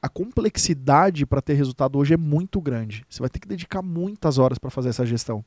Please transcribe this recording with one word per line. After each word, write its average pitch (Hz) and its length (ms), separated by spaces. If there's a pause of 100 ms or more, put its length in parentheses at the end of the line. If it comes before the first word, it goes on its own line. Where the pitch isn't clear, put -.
a - 80
complexidade 170 1160
pra - 160
ter - 120
resultado 135 440
hoje 143 160
é 165 40
muito 165 420
grande. 113 500
Você - 120
vai 127 80
ter - 100
que - 80
dedicar 190 340
muitas 175 560
horas 127 220
pra 131 100
fazer 127 200
essa 123 160
gestão. 117 420